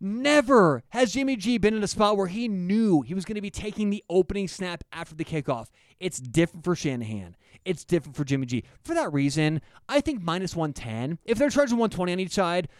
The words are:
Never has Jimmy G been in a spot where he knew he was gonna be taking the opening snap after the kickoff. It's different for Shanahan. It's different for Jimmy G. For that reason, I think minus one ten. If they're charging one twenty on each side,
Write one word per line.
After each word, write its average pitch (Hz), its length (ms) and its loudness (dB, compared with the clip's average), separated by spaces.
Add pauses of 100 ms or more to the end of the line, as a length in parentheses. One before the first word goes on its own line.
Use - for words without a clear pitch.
Never 226 880 4
has 233 220 2
Jimmy 269 220 0
G 226 240 0
been 208 160 2
in 220 80 -2
a 196 60 -2
spot 214 280 2
where 196 120 0
he 220 180 -4
knew 196 560 2
he 127 120 -8
was 190 100 -4
gonna 214 180 -6
be 202 80 -8
taking 208 400 -4
the 202 180 -4
opening 190 380 0
snap 175 460 -8
after 165 240 -12
the 156 80 -6
kickoff. 139 460 -4 (280)
It's 180 220 -8
different 156 440 0
for 175 120 2
Shanahan. 110 580 -6 (300)
It's 180 200 -4
different 151 320 -2
for 147 60 -4
Jimmy 135 240 0
G. 120 160 -2 (180)
For 330 140 -6
that 277 180 0
reason, 147 480 0 (280)
I 285 120 4
think 277 220 -4
minus 170 320 -4
one 160 180 -2
ten. 120 520 -6
If 226 120 0
they're 269 140 2
charging 240 280 2
one 226 120 2
twenty 175 220 -2
on 180 80 -2
each 190 100 -4
side, 175 380 0 (120)